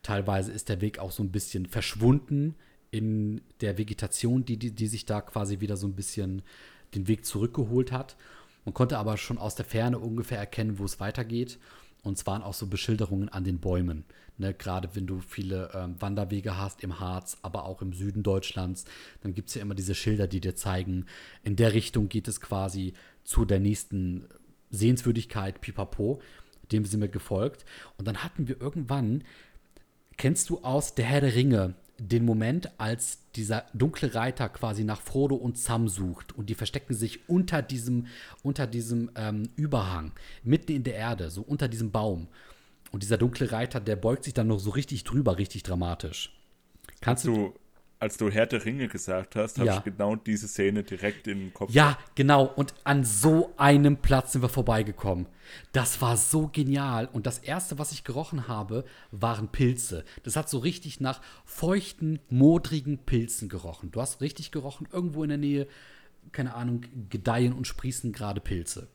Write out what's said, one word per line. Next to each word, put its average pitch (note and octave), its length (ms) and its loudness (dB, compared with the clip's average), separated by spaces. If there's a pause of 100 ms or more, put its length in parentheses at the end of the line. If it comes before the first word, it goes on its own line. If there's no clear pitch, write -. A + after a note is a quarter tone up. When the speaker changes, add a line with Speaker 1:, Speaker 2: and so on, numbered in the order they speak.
Speaker 1:
Teilweise G2 520 0
ist G#2+ 160 -8
der G2 100 0
Weg G#2 200 -2
auch F#2+ 120 -6
so - 100 -6
ein F#2+ 100 -2
bisschen F#2+ 340 -4
verschwunden C#3+ 880 2 (360)
in G#2+ 500 0 (180)
der G2 180 -2
Vegetation, A2+ 680 0
die, A#2 100 -2
die, A2 160 -4
die G#2+ 160 -2
sich G#2+ 180 -6
da G#2 140 -2
quasi G2+ 400 -4
wieder G2+ 160 -2
so G2 120 -4
ein F#2+ 80 -4
bisschen F#2+ 460 -4 (520)
den F#2+ 160 -2
Weg A2 160 0
zurückgeholt A#2+ 680 0
hat. B2+ 240 -6 (480)
Man G2+ 100 -6
konnte B2 240 4
aber G#2+ 200 0
schon A#2+ 200 -6
aus G#2 180 -4
der - 100 -6
Ferne A#2 340 0
ungefähr A2+ 400 -4
erkennen, G#2 400 -4
wo G2+ 60 -2
es G2+ 160 -4
weitergeht. A#2 580 -4 (420)
Und G2 180 -4
es - 80 -6
waren G2+ 160 -2
auch G2 100 -8
so G#2+ 140 -6
Beschilderungen G2+ 600 0
an F#2 140 -6
den F2+ 160 0
Bäumen. F2 460 0 (320)
Ne, F#2+ 160 -2
gerade F#2 400 -6
wenn F#2 140 -4
du F#2 140 -6
viele, F#2 520 -6
ähm, F2+ 260 -6
Wanderwege G2+ 560 -4
hast G2 280 -6
im F2+ 160 -6
Harz, F#2 420 -6
aber F2+ 220 -6
auch F#2 180 -8
im F#2 120 -6
Süden G2 280 -4
Deutschlands, F#2+ 640 0 (380)
dann G2 100 -4
gibt's G2+ 220 -8
ja G#2 80 -6
immer G2+ 100 -4
diese F#2+ 220 0
Schilder, G#2 320 2
die F#2 120 -2
dir F2+ 160 -2
zeigen, F#2 520 -2 (340)
in G#2 140 0
der A2+ 180 6
Richtung G#2+ 340 2
geht A2 200 -2
es - 140 -6
quasi F#2+ 520 -2 (300)
zu - 200 4
der G2 160 4
nächsten F#2+ 680 0 (420)
Sehenswürdigkeit, A2+ 920 0
pipapo. G#2 600 -4 (500)
Dem G#2+ 140 2
sind G#2 160 0
wir G#2 60 0
gefolgt. G#2 580 -4 (320)
Und G2 100 -6
dann G#2+ 160 -4
hatten D3+ 240 -6
wir C3 140 -6
irgendwann, C#3 640 -2 (920)
kennst - 360 2
du E3+ 80 -2
aus C3+ 340 0
Der A#2 120 2
Herr C#3 160 4
der C3 120 4
Ringe A2+ 400 4 (240)
den A#2 280 2
Moment, A#2 520 2
als A#2 420 -4 (180)
dieser G#2+ 260 -2 (100)
dunkle C3 400 0
Reiter A#2 360 0
quasi A2 340 -4
nach G#2+ 160 -2
Frodo C#3 360 2
und A#2+ 220 -2
Sam A2+ 300 0
sucht F#2 460 -6
und G#2 160 -8
die A2+ 40 -2
verstecken - 400 -4
sich A2 360 -6
unter F3 320 2
diesem, A#2+ 460 -2 (360)
unter C#3 240 0
diesem, A#2 480 -2
ähm, G#2+ 280 -2 (120)
Überhang, F#2 560 0 (320)
mitten D3+ 300 2
in C3 100 0
der A#2 120 -4
Erde, G#2 340 -4
so F#2 120 -8
unter C3+ 280 -2
diesem A2+ 220 -4
Baum. G2+ 360 0 (640)
Und G2 120 -6
dieser G#2+ 140 2
dunkle B2 320 2
Reiter, A#2+ 300 -2
der G#2+ 160 0
beugt A2+ 300 0
sich C3 80 -8
dann A2+ 140 4
noch G#2+ 120 4
so G2+ 120 -2
richtig C3+ 340 -4
drüber, A#2 320 4
richtig G2 260 -4
dramatisch. F2 760 -4 (600)
Kannst A#2+ 260 2
Speaker 2:
Als A#2 80 4
Speaker 1:
du G#2+ 140 4
Speaker 2:
du, - 120 -12 (380)
als A2 200 -4
du G#2+ 120 2
Herr G#2+ 160 6
der A#2 180 -2
Ringe B2 240 -2
gesagt F#2+ 480 -4
hast, A2 220 0
hab A#2+ 80 4
Speaker 1:
Ja. G2+ 120 4
Speaker 2:
ich G2 60 -2
genau G#2 320 0
diese G#2+ 320 -2
Szene G2+ 360 2
direkt G2 440 -4
im G2 260 -4
Kopf. G2+ 180 -6
Speaker 1:
Ja, C#3+ 260 6 (160)
genau. C#3 320 8
Und C3+ 280 -2 (100)
an C#3 200 4
so D3+ 540 6
einem C#3+ 400 10
Platz - 360 4
sind B2+ 100 2
wir A#2+ 60 2
vorbeigekommen. G#2 800 0 (440)
Das B2+ 300 0
war A#2+ 140 4
so D#3 320 2
genial. C#3 640 0
Und A2 140 -4
das B2 140 -4
Erste, D3+ 400 -4
was D3+ 140 -4
ich - 100 -12
gerochen C3+ 440 -4
habe, A2 380 -4 (260)
waren A2 360 0
Pilze. B2 560 2 (200)
Das A#2 120 -4
hat D3+ 140 -2
so C3+ 100 -2
richtig D#3 400 -4
nach C3 220 -2 (240)
feuchten, E3 760 0 (100)
modrigen D3 680 6
Pilzen A#2 500 0
gerochen. F2 420 -10
Du A2+ 100 -2
hast - 200 -4
richtig D3+ 300 -6
gerochen, C#3+ 400 -8
irgendwo E3 320 -2
in D3 60 -2
der D3 80 0
Nähe, C#3+ 300 2 (640)
keine B2+ 220 -4
Ahnung, A#2+ 280 -2 (280)
gedeihen A#2+ 440 2
und B2+ 120 -4
sprießen - 460 -4
gerade G2+ 300 -4
Pilze. - 540 -6